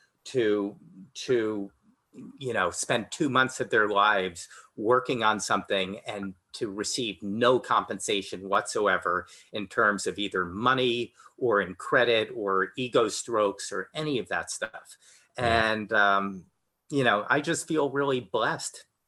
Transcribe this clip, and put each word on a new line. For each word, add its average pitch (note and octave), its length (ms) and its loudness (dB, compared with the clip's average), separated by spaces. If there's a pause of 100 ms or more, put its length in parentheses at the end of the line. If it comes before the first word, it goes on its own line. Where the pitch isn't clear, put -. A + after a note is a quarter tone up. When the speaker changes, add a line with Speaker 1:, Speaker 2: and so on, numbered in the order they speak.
(240)
Speaker 1:
to, G#2 500 0 (520)
to, G#2+ 440 0 (680)
you B2+ 140 -6
know, F#2 180 0
spend A#2 420 -2
two D3+ 160 -2
months B2+ 320 2
of A#2 100 -4
their G#2+ 180 4
lives G2 600 2 (280)
working B2 460 2
on G#2+ 160 4
something G2 640 -2
and G2 300 -8 (200)
to A#2 140 -6
receive G2+ 540 -6
no A#2 380 4
compensation G#2 880 -2
whatsoever F#2 800 0 (260)
in G#2 160 -8
terms G#2 400 2
of F#2 100 -6
either G2 260 -2
money A#2+ 680 0 (240)
or A2+ 240 2
in F2+ 140 -4
credit A#2 600 2
or F#2+ 420 0
ego B2 320 2
strokes G#2 640 -2
or F#2+ 240 -8
any D3+ 240 -4
of F#2+ 100 -6
that E2+ 220 -6
stuff? - 460 -12 (420)
Speaker 2:
Yeah. A2+ 340 2
Speaker 1:
And, G#2+ 200 -6
um, G2 520 2 (460)
you C#3 140 0
know, G#2 240 2
I C#3 120 4
just D#3 280 -4
feel D3 220 0
really C#3 300 0
blessed B2 640 -4 (240)